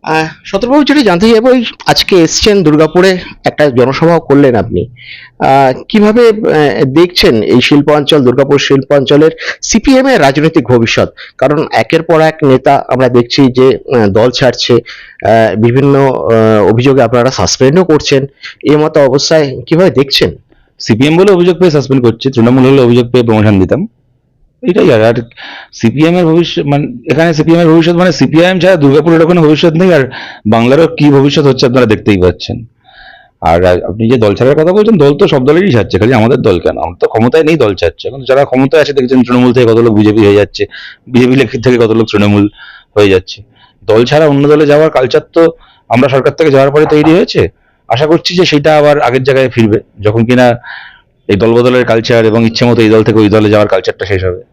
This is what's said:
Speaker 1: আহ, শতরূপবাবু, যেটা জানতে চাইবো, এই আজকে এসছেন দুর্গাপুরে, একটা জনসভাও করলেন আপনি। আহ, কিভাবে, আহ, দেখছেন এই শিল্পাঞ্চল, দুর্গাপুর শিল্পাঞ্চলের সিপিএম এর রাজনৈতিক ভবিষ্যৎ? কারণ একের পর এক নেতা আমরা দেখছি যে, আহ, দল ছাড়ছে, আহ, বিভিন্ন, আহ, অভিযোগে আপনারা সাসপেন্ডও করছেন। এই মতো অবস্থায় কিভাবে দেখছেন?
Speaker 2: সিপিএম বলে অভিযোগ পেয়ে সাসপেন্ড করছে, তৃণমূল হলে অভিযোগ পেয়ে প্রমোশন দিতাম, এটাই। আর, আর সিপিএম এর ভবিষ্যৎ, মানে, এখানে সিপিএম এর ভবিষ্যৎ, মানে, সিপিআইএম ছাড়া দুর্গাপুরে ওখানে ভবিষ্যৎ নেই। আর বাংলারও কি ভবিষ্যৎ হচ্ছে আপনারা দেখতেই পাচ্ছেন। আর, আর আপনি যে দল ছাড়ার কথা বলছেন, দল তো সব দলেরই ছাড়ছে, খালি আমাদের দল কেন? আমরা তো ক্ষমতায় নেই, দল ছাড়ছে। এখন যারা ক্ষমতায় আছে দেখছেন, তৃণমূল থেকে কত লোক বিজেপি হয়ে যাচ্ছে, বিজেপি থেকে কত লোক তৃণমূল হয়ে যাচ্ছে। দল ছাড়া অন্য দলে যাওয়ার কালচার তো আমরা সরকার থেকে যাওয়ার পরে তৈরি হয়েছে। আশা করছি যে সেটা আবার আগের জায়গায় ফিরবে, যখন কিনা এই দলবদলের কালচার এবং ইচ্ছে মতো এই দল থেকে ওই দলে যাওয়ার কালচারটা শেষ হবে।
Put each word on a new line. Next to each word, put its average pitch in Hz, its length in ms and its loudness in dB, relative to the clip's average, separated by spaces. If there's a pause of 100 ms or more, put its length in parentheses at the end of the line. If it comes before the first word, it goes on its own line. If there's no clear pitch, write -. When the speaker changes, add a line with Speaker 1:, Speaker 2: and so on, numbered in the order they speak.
Speaker 1:
আহ, 156 260 -4 (160)
শতরূপবাবু, 254 400 -2
যেটা 285 180 0
জানতে 202 280 0
চাইবো, 233 220 2
এই 254 120 0 (220)
আজকে 156 300 0
এসছেন 190 460 0
দুর্গাপুরে, 160 560 2 (260)
একটা 147 260 0
জনসভাও 135 500 0
করলেন 139 340 2
আপনি। 95 340 -4 (500)
আহ, 135 500 0
কিভাবে, 214 400 2
আহ, 151 560 -2
দেখছেন 147 580 0
এই 117 180 0
শিল্পাঞ্চল, 147 640 0
দুর্গাপুর 139 340 0
শিল্পাঞ্চলের 143 720 0 (320)
সিপিএম 262 440 0
এর 247 140 0
রাজনৈতিক 147 480 0
ভবিষ্যৎ? 113 460 -2 (240)
কারণ 143 340 -2
একের 143 300 -4
পর 160 180 0
এক 156 240 -2
নেতা 135 440 0
আমরা 127 200 0
দেখছি 123 440 0
যে, 131 260 2 (180)
আহ, 110 100 2
দল 107 240 0
ছাড়ছে, 123 440 -2
আহ, - 800 -2
বিভিন্ন, 135 500 0
আহ, 110 680 0
অভিযোগে 131 300 2
আপনারা 120 280 0
সাসপেন্ডও 135 540 0
করছেন। 139 420 0 (360)
এই 147 140 0
মতো 156 240 0
অবস্থায় 143 680 0
কিভাবে 170 240 0
দেখছেন? 120 460 -2 (420)
Speaker 2:
সিপিএম 135 380 -2
বলে 196 160 2
অভিযোগ 175 260 0
পেয়ে 180 120 2
সাসপেন্ড 135 320 -2
করছে, 113 280 -2
তৃণমূল 127 420 2
হলে 135 100 2
অভিযোগ 120 280 0
পেয়ে 123 140 0
প্রমোশন 107 360 2
দিতাম, 101 260 -2 (840)
এটাই। 180 220 2
আর, 110 100 2
আর 117 120 2 (580)
সিপিএম 147 420 -2
এর 180 100 0
ভবিষ্যৎ, 160 420 -2
মানে, 143 460 -4
এখানে 160 220 0
সিপিএম 160 260 0
এর 170 80 2
ভবিষ্যৎ, 165 260 2
মানে, 175 180 0
সিপিআইএম 165 460 0
ছাড়া 180 180 2
দুর্গাপুরে 156 480 2
ওখানে 175 160 0
ভবিষ্যৎ 156 320 2
নেই। 175 220 0
আর 131 160 0 (360)
বাংলারও 123 400 2
কি 147 240 0
ভবিষ্যৎ 139 340 2
হচ্ছে 139 220 0
আপনারা 123 200 0
দেখতেই 104 320 -2
পাচ্ছেন। - 460 -4 (760)
আর, 85 240 0
আর 90 200 0
আপনি 113 260 -4
যে 131 60 2
দল 107 180 0
ছাড়ার 127 200 0
কথা 160 180 0
বলছেন, 214 260 2
দল 143 180 2
তো 180 120 0
সব 139 160 -2
দলেরই 165 280 0
ছাড়ছে, 101 260 -2
খালি 117 160 0
আমাদের 117 240 0
দল 95 220 0
কেন? - 180 -4
আমরা 82 220 -8
তো - 60 0
ক্ষমতায় 123 380 0
নেই, 160 120 0
দল 107 180 -2
ছাড়ছে। 87 340 -6
এখন 131 160 -14
যারা 131 200 0
ক্ষমতায় 139 380 0
আছে 143 100 -2
দেখছেন, 131 300 0
তৃণমূল 123 300 0
থেকে 123 140 2
কত 113 120 2
লোক 117 160 2
বিজেপি 107 240 2
হয়ে 101 160 4
যাচ্ছে, 101 320 -2 (400)
বিজেপি 127 560 0
থেকে 127 160 0
কত 113 120 0
লোক 113 220 0
তৃণমূল 104 360 0 (460)
হয়ে 104 160 2
যাচ্ছে। 95 320 -4 (420)
দল 110 200 2
ছাড়া 156 220 0
অন্য 143 220 0
দলে 151 180 2
যাওয়ার 147 240 2
কালচার 135 300 0 (120)
তো 165 200 2 (360)
আমরা 123 200 0
সরকার 135 240 0
থেকে 160 180 0
যাওয়ার 135 200 2
পরে 151 200 2
তৈরি 151 220 2
হয়েছে। 175 360 0 (400)
আশা 123 180 -2
করছি 165 300 -2
যে 180 80 2
সেটা 151 340 0
আবার 147 220 2
আগের 131 220 -2
জায়গায় 131 260 0
ফিরবে, 113 320 -2 (200)
যখন 107 240 -2
কিনা 123 340 0 (680)
এই 101 80 0
দলবদলের 120 480 0
কালচার 113 400 0
এবং 113 220 0
ইচ্ছে 113 180 -2
মতো 120 180 2
এই 110 60 2
দল 110 160 2
থেকে 110 140 0
ওই 107 100 2
দলে 107 220 2
যাওয়ার 104 180 2
কালচারটা 95 380 -4
শেষ 95 180 -4
হবে। 90 180 -6 (100)